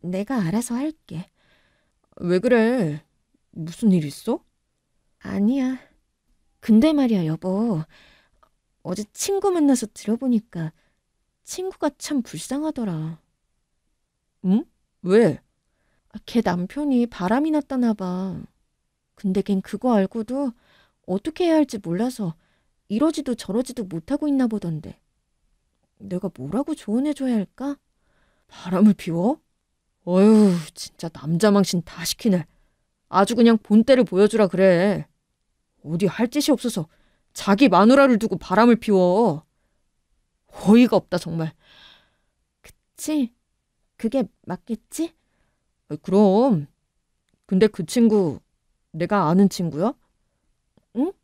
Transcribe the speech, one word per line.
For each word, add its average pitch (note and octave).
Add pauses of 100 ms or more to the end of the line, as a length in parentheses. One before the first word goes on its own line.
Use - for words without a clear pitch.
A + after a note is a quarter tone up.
내가 G3+
알아서 A3+
할게. B3+ (880)
왜 F3+
그래? A3+ (480)
무슨 E3+
일 E3+
있어? A3+ (760)
아니야. B3 (800)
근데 A#3
말이야, A#3
여보. F#3 (1000)
어제 F#3 (100)
친구 G4
만나서 C#4
들어보니까 G#3+ (760)
친구가 F#4
참 C#4+
불쌍하더라. A3 (1300)
응? G#3 (360)
왜? F#3 (720)
아, -
걔 -
남편이 A#3+
바람이 A#3+
났다나 C4
봐. F#3 (720)
근데 G3
걘 G3
그거 A#3+
알고도 A3+ (540)
어떻게 D#4
해야 E4
할지 D4
몰라서 G3 (540)
이러지도 C4+
저러지도 A#3+
못하고 A3
있나 C4+
보던데. F3 (1000)
내가 F#3+
뭐라고 A3
조언해줘야 C4
할까? B3+ (680)
바람을 F#3
피워? F3+ (680)
어휴, G3+ (220)
진짜 -
남자 E3
망신 G3
다 -
시키네. F3+ (600)
아주 G3+
그냥 A#3
본때를 A3+
보여주라 G3+
그래. F3+ (800)
어디 E3+
할 A3+
짓이 C#4+
없어서 A3+ (460)
자기 G#3
마누라를 A#3
두고 G3+
바람을 A3
피워. F#3 (1200)
어이가 A3+
없다, F3
정말. E3 (1080)
그치? - (600)
그게 A#3 (220)
맞겠지? - (760)
아이, D3+
그럼. G3 (800)
근데 G3
그 F#3+
친구 G#3 (520)
내가 F3
아는 F#3+
친구야? F3 (1040)
응? D#4 (120)